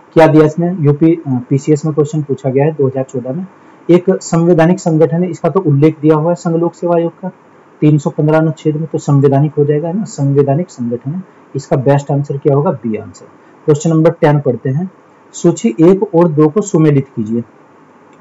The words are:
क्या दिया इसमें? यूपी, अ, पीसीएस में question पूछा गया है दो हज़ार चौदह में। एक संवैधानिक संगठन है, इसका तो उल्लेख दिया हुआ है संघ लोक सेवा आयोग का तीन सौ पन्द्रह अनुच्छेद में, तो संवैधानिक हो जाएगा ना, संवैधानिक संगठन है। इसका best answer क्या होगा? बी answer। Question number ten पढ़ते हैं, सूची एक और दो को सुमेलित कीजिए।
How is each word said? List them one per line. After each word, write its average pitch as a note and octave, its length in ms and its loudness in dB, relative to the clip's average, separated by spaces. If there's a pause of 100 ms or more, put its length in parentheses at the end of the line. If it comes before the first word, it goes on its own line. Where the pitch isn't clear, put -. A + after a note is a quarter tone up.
(140)
क्या D#3+ 120 6
दिया D3+ 180 6
इसमें? E3+ 360 -2
यूपी, D3 340 2
अ, C3+ 260 -4 (100)
पीसीएस C#3+ 340 0
में D#3 100 -4
question D3+ 280 -2
पूछा C#3 280 -6
गया C3+ 140 0
है D#3+ 80 0
दो D3 140 -2
हज़ार C3 180 -4
चौदह B2+ 280 -8
में। F3+ 140 -10 (440)
एक F3+ 200 4
संवैधानिक E3+ 720 0
संगठन D#3+ 420 0
है, F3+ 80 -4
इसका E3 180 -4
तो F3 120 -2
उल्लेख D#3 400 0
दिया D#3 140 2
हुआ D3+ 140 0
है F3 60 0
संघ E3+ 220 -4
लोक E3+ 180 -2
सेवा F3 220 -2
आयोग E3+ 240 -2
का F#3 80 -10 (520)
तीन D3+ 180 4
सौ D3 120 -4
पन्द्रह D#3 280 0
अनुच्छेद D#3 380 -2
में, D#3 100 -6
तो D3+ 120 -6
संवैधानिक C#3 600 2
हो D3 60 2
जाएगा D3+ 280 -2
ना, G#3 120 -4
संवैधानिक C#3 680 -2
संगठन A#2+ 400 -8
है। F#3 120 -8 (340)
इसका C#3+ 200 -4
best C#3+ 340 0
answer C#3+ 280 -4
क्या C#3+ 160 0
होगा? C#3+ 160 0
बी A#2 260 -6
answer। G2 300 -16 (380)
Question D3+ 260 0
number D#3+ 200 2
ten D3 300 0
पढ़ते C#3 300 -4
हैं, F3 200 -4 (420)
सूची F3 360 -2
एक F#3+ 460 2
और E3+ 140 4
दो D3+ 200 2
को D3+ 120 -2
सुमेलित D#3 480 0
कीजिए। A2+ 320 -6 (800)